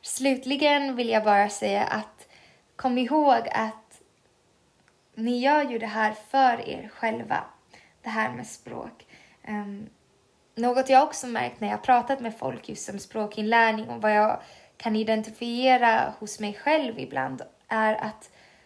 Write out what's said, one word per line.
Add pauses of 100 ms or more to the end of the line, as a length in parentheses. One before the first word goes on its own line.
Slutligen
vill
jag
bara
säga
att (480)
kom
ihåg
att (1120)
ni
gör
ju
det
här (160)
för
er
själva, (580)
det
här
med
språk. (360)
Ehm, (640)
något
jag
också
märkt
när
jag
pratat
med
folk
just
om
språkinlärning
och
vad
jag (360)
kan
identifiera
hos
mig
själv
ibland (260)
är
att (360)